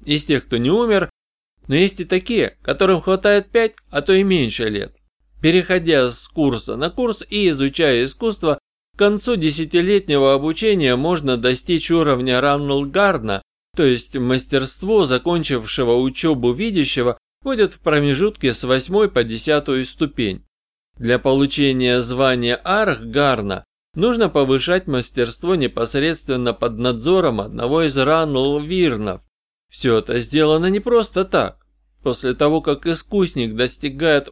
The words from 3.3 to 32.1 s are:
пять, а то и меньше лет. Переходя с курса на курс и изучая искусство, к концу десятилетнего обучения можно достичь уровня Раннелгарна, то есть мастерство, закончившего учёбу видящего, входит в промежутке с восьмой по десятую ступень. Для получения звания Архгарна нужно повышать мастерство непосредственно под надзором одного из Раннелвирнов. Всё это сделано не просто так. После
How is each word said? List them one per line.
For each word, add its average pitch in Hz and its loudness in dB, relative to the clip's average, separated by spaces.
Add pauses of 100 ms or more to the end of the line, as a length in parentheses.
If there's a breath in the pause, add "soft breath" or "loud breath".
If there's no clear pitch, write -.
пять, 226 0 (160)
а 143 -4
то 190 2
и 190 4
меньше 127 0
лет. 104 -6 (460)
Переходя 165 2
с - -8
курса 120 -2
на 123 -4
курс 240 -4
и 208 0
изучая 139 2
искусство, 170 -2 (360)
к - -4
концу 208 2
десятилетнего 160 2
обучения 160 2
можно 143 0
достичь 127 -2
уровня 131 2
Раннелгарна, 143 0 (320)
то 175 0
есть 127 0
мастерство, 135 0
закончившего 127 0
учёбу 127 0
видящего, 139 -2 (240)
входит 220 0
в - -18
промежутке 147 0
с - -6
восьмой 151 0
по 127 2
десятую 131 -2
ступень. 123 -4 (540)
Для 120 0
получения 135 2
звания 123 0
Архгарна 127 -2 (280)
нужно 226 0
повышать 147 0
мастерство 127 -2
непосредственно 127 -2
под 117 -4
надзором 123 0
одного 117 -2
из 139 -2
Раннелвирнов. 143 0 (480)
Всё 117 0
это 117 -2
сделано 156 2
не 196 0
просто 214 0
так. 135 -2 (360)
После 127 -2